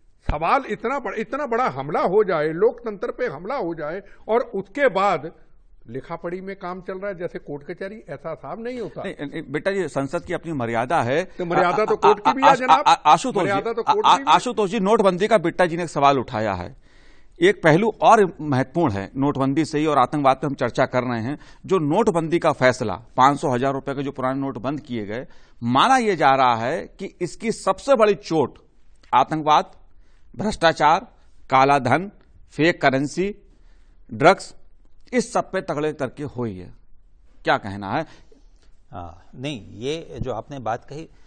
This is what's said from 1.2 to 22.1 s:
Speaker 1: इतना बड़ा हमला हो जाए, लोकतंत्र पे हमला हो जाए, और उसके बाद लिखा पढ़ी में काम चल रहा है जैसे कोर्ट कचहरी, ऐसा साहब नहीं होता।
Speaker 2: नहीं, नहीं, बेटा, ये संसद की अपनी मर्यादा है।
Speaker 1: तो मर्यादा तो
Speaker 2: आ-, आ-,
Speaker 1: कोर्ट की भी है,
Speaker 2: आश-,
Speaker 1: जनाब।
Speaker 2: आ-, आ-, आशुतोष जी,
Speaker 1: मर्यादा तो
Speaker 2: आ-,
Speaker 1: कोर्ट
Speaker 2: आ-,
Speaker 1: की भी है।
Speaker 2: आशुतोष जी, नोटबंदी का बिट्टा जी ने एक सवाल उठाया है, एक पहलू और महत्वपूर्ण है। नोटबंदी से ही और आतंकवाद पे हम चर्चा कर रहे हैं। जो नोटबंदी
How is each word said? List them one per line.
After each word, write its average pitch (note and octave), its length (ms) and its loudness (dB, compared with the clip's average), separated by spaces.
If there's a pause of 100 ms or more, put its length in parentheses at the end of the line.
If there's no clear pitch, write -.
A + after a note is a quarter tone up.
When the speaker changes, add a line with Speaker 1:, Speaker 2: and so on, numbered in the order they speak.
Speaker 1:
इतना C4+ 260 -6
बड़ा A#3+ 220 0
हमला C#3+ 320 -4
हो G#3+ 240 2
जाए, D#3+ 240 0
लोकतंत्र G#3 640 -2
पे - 160 -6
हमला F3 280 -8
हो F3 200 -6
जाए, D#3+ 280 -10 (260)
और A3+ 120 2
उसके C4 480 -2
बाद F#3 440 0 (560)
लिखा C3 280 -12
पढ़ी F3 240 -8
में F#3+ 160 -12
काम F#3 240 -12
चल F#3+ 180 -12
रहा G3 100 -8
है F#3+ 100 -10
जैसे F3 200 -8
कोर्ट D3 320 -14
कचहरी, G3 280 -12 (100)
ऐसा D#3+ 260 -12
साहब E3 280 -14
नहीं B3 180 -10
होता। E3+ 220 -10
Speaker 2:
नहीं, F#3 180 -8
नहीं, D3+ 220 -10
बेटा, D3 280 -4
ये F#3+ 180 -2
संसद C#3 340 -4
की F3 100 -10
अपनी E3 200 -6
मर्यादा B2+ 500 0
है। C#3 220 0
Speaker 1:
तो F3+ 200 -10
मर्यादा F3 400 2
तो G#3+ 100 0
Speaker 2:
आ-, - 40 0
आ-, - 20 -20
Speaker 1:
कोर्ट F3+ 200 4
की D3 120 2
भी C4 100 -4
है, C#4 80 8
Speaker 2:
आश-, B3 100 4
Speaker 1:
जनाब। B3+ 260 4
Speaker 2:
आ-, D#3 60 8
आ-, D3+ 200 4
आशुतोष F#3+ 220 2
जी, G3 60 0
Speaker 1:
मर्यादा G3 320 -2
तो A3 100 -6
Speaker 2:
आ-, - 120 2
Speaker 1:
कोर्ट - 120 0
Speaker 2:
आ-, D#3+ 100 6
Speaker 1:
की F3 80 -2
भी D#3 60 2
है। D#3 40 6
Speaker 2:
आशुतोष G#3 360 0
जी, A3 100 -2
नोटबंदी G3 480 4
का A3 100 4
बिट्टा E3+ 280 0
जी E3 100 -2
ने F3+ 60 -4
एक E3 60 -6
सवाल C#3+ 300 4
उठाया A2 360 -2
है, - 380 -10 (500)
एक F#3+ 200 2
पहलू F3+ 300 4 (100)
और F#3+ 380 6
महत्वपूर्ण C#3+ 520 0
है। G2 240 -6
नोटबंदी C#3 480 0
से D3 140 -4
ही D3+ 80 0
और D3 120 2
आतंकवाद C3+ 380 2
पे D#3 100 -6
हम C3+ 80 -4
चर्चा B2+ 320 -2
कर B2+ 160 -2
रहे A#2+ 200 -4
हैं। C#3 160 -6 (280)
जो F3+ 120 2
नोटबंदी E3+ 600 0